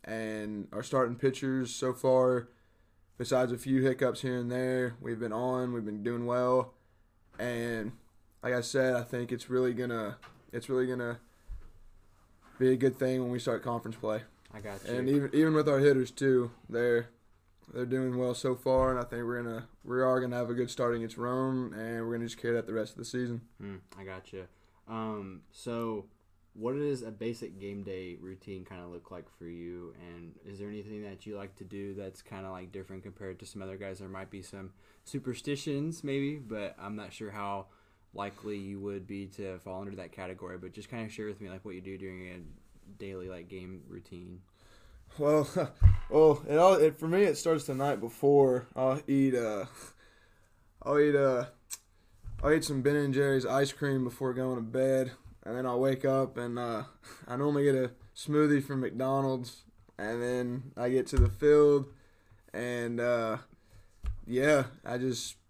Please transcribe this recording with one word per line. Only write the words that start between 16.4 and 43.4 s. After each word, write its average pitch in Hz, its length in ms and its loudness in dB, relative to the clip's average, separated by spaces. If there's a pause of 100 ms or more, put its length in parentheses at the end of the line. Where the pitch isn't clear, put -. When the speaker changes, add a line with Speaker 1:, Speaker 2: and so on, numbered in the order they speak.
Speaker 1:
they're, 117 400 2 (640)
they're 123 140 -4
doing 127 320 0
well 123 160 0
so 123 220 0
far, 131 340 2
and 127 80 -2
I 120 60 -4
think 120 200 -8
we're 120 180 -4
gonna, 117 260 -8 (160)
we 123 180 -2
are 127 180 4
gonna 123 160 -4
have 120 140 -2
a 120 40 -2
good 123 160 -2
start 120 260 0
against 113 200 -6
Roan, 127 560 -2
and 113 320 -6
we're 117 120 -4
gonna 117 100 -4
just 110 140 -10
carry 117 140 0
that 113 120 -2
the 107 80 -6
rest 107 180 -2
of - 60 -16
the 113 60 -10
season. 120 380 -4 (180)
Speaker 2:
Hmm, 101 160 -10 (220)
I 98 60 -14
got 95 280 -14
you. 95 140 -10 (420)
Um, 107 540 -8 (100)
so 113 540 -6 (480)
what 117 200 -4
does 143 280 -2
a 110 100 -10
basic 104 480 -8
game 101 240 -8
day 92 360 -8
routine 95 440 -12
kinda 90 240 -14
look 87 240 -14
like 87 260 -14
for 85 80 -14
you? 85 480 -12 (180)
And 85 220 -16 (100)
is 101 140 -14
there 101 100 -10
anything 104 360 -12
that 98 220 -14
you 104 100 -10
like 98 200 -12
to 98 80 -16
do 101 300 -10
that's 95 280 -12
kinda, 95 280 -12
like, 92 220 -12
different 95 320 -12
compared 95 340 -12
to 104 80 -18
some 98 160 -12
other 95 140 -10
guys? 95 240 -12
There 95 80 -12
might 95 220 -12
be 98 120 -14
some 95 300 -14 (320)
superstitions 143 1000 -6
maybe, 139 360 -2
but 107 380 -8
I'm 101 200 -10
not 101 160 -12
sure 107 180 -10
how 101 360 -6 (480)
likely 101 440 -8
you 98 220 -8
would 98 260 -6
be 98 220 -8
to 95 320 -10
fall 92 220 -10
under 101 120 -10
that 90 160 -12
category, 92 480 -10
but 92 140 -12
just 104 180 -14
kinda 113 180 -8
share 107 180 -8
with 101 140 -8
me, 98 80 -12
like, 95 160 -12
what 92 120 -10
you 92 40 -10
do 95 160 -10
during 92 300 -10
a 90 140 -14 (580)
daily, 95 300 -8
like, 90 200 -12